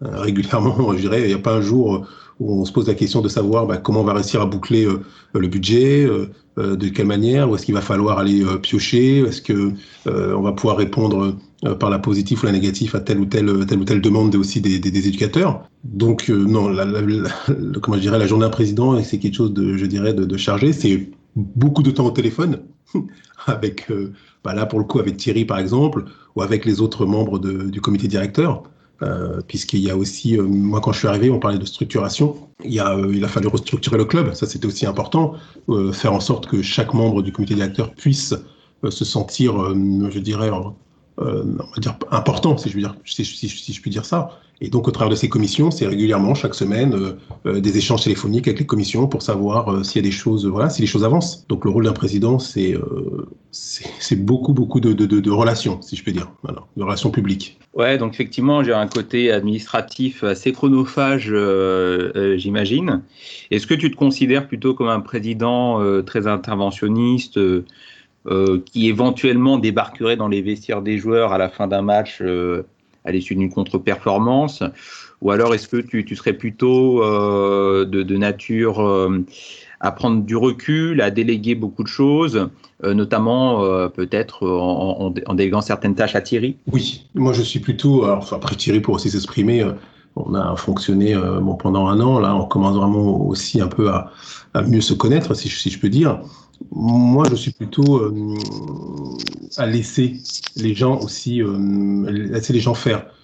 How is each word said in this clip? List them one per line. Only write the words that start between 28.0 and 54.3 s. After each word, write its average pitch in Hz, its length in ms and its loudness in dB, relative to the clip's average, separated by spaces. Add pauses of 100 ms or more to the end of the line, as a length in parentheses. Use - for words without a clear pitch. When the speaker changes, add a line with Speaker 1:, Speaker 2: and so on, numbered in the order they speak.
Speaker 1:
directeur. 101 560 -2 (380)
Euh, 90 460 -6
puisqu'il - 320 -4
y 95 100 2
a 95 60 -2
aussi, 101 420 0
euh, 101 60 2
moi 101 380 2
quand 110 100 0
je - 80 -2
suis - 80 0
arrivé, 104 220 4
on 123 100 2
parlait 101 180 0
de 95 80 -4
structuration, 131 680 -2 (300)
il 127 80 -6
y 110 80 0
a, 98 160 0
euh, 98 180 0
il 101 80 0
a 107 60 -2
fallu 104 180 0
restructurer - 500 -2
le 110 60 4
club, 156 300 0
ça - 120 -6
c'était - 200 -6
aussi 104 200 -4
important, 151 500 0 (340)
euh, 98 240 0
faire 104 180 0
en 98 80 2
sorte 113 280 -4
que 101 140 0
chaque - 320 -2
membre 113 280 2
du 95 100 -4
comité 101 240 -2
directeur 101 380 -4
puisse, - 400 0 (500)
euh, - 80 -2
se - 140 -4
sentir, 107 560 0
euh, 98 480 0
je 98 100 -6
dirais, 104 300 -2
euh, 95 140 -4 (560)
on - 540 -4
va - 60 -10
dire - 160 -4 (160)
important, 143 460 2
si - 120 -4
je 95 60 -8
veux 101 60 -2
dire, 98 140 -4 (100)
si, - 180 -6
si, - 240 -8
si - 240 -10
je 101 100 -12
puis - 80 -8
dire 104 140 -6
ça. - 280 -4 (300)
Et - 80 -8
donc 117 200 2
au - 20 2
travers 110 180 2
de 110 60 2
ces 107 140 0
commissions, 117 420 2
c'est 123 160 -2
régulièrement, 101 480 2
chaque - 180 -2
semaine, 113 400 0
euh, 95 200 -2 (320)
euh, 98 160 0
des 101 160 2
échanges 110 260 2
téléphoniques 110 460 0
avec 104 100 0
les 147 60 0
commissions 113 420 0
pour 135 140 -2
savoir, 101 500 0
euh, 98 120 0
s'il 104 180 -2
y 98 40 2
a 98 40 2
des 98 40 -2
choses, 104 320 -2
voilà, 101 240 0
si - 120 -2
les 107 60 2
choses 107 180 2
avancent. 147 420 0
Donc 98 160 -4
le 107 80 0
rôle 110 140 2
d'un 110 80 2
président, 107 460 0
c'est, 95 340 -2
euh, - 520 -6 (260)
c'est, - 340 -14 (160)
c'est - 160 0
beaucoup, 127 360 2